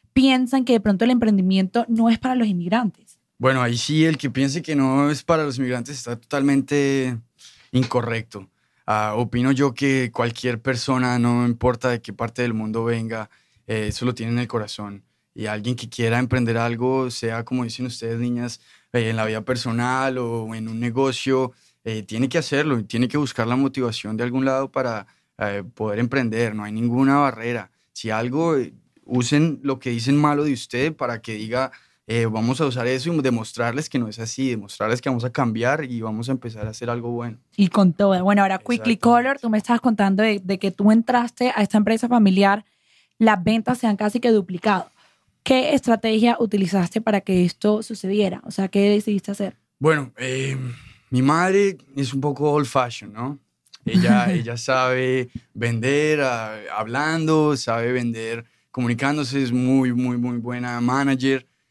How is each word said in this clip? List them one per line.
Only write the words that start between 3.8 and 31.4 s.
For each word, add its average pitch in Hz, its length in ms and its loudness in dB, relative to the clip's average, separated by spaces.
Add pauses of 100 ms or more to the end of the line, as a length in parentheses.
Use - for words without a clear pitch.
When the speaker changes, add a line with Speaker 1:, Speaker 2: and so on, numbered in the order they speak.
Speaker 2:
el 160 140 0
que 143 100 -4
piense 135 320 -2
que 156 140 -4
no 139 340 2
es 147 140 -4
para 160 220 2
los 131 120 -6
inmigrantes 127 400 -4
está 120 180 -10
totalmente 139 1040 0 (540)
incorrecto. 117 760 -2 (380)
Ah, 107 300 0
opino 123 360 0
yo 135 220 2
que 131 400 0
cualquier 117 480 -2
persona, 127 560 0
no 120 280 2
importa 120 440 0
de 120 120 -2
qué 110 120 -12
parte 113 300 -6
del 120 100 -2
mundo 110 300 -4
venga, 113 460 -4 (380)
eh, 110 220 -4
eso - 160 -6
lo 123 80 0
tiene 113 200 -6
en 120 60 0
el 120 80 -4
corazón. 104 560 -8 (300)
Y 107 140 -8
alguien 107 280 -4
que 123 140 -10
quiera 117 300 0
emprender 120 380 0
algo, 123 540 0
sea 113 320 -4
como 123 200 -4
dicen 117 240 -8
ustedes, 117 320 -6
niñas, 120 420 -4 (320)
eh, 113 160 0
en 113 60 -2
la 110 100 -2
vida 110 160 -4
personal 127 800 -2
o 117 360 -6
en 110 140 -8
un 113 100 -8
negocio, 131 720 0 (320)
eh, 110 200 -6
tiene 117 260 -2
que 175 80 -2
hacerlo 143 420 0
y 107 40 -4
tiene 117 240 -2
que 131 100 -4
buscar 123 300 -2
la 120 80 0
motivación 127 640 -2
de 117 60 -4
algún 127 220 -2
lado 135 260 -2
para, 117 360 -4 (320)
eh, 101 240 -4 (100)
poder 107 260 -4
emprender. 117 560 0
No 107 80 -8
hay 104 80 -10
ninguna 120 460 2
barrera. 117 540 -2 (200)
Si - 200 -10
algo, 131 440 0
eh, 135 180 -2 (300)
usen 147 600 2
lo 135 160 -2
que - 100 -8
dicen 120 260 0
malo 147 300 2
de 147 80 0
usted 131 420 -4
para 120 260 -6
que 113 120 -10
diga, 113 380 -4 (360)